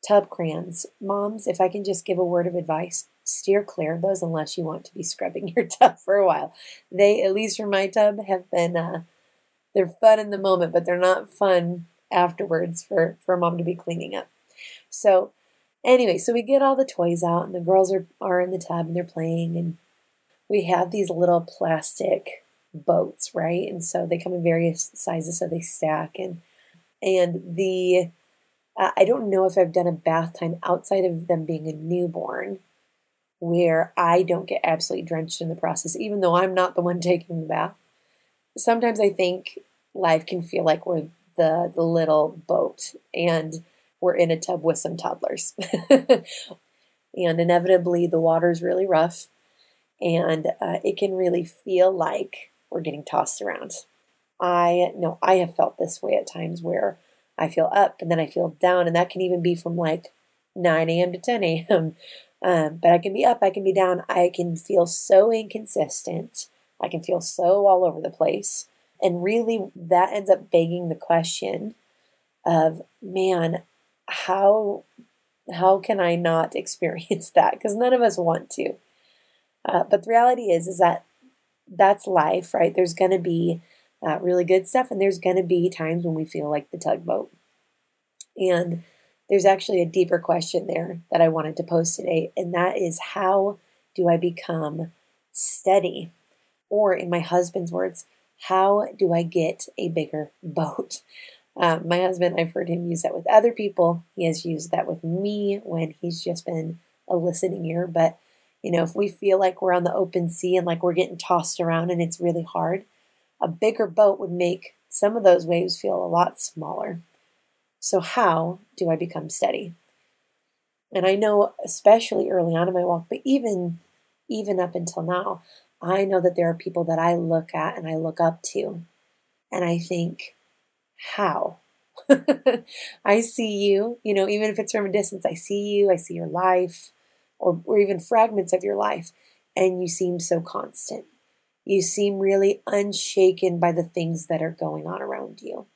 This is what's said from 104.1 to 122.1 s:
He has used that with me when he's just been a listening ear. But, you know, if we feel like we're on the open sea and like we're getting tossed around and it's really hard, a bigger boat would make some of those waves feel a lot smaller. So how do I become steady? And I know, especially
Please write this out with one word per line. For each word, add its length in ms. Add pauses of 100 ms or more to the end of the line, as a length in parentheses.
He 120
has 180
used 260
that 160
with 160
me 640
when 360
he's 220
just 240
been 320 (300)
a 80
listening 500
ear. 200
But, 320 (440)
you 80
know, 120
if 120
we 140
feel 300
like 220
we're 120
on 120
the 100
open 360
sea 260
and 100
like 160
we're 100
getting 260
tossed 420
around 300
and 100
it's 200
really 240
hard, 400 (560)
a 80
bigger 380
boat 340
would 100
make 440 (140)
some 280
of 80
those 220
waves 340
feel 160
a 100
lot 340
smaller. 600 (800)
So 200
how 600 (160)
do 140
I 60
become 320
steady? 460 (1200)
And 140
I 80
know, 400 (100)
especially 640